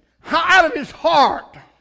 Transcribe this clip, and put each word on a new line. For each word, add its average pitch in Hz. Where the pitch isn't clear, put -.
ho-, 330
out 359
of -
his 254
heart, -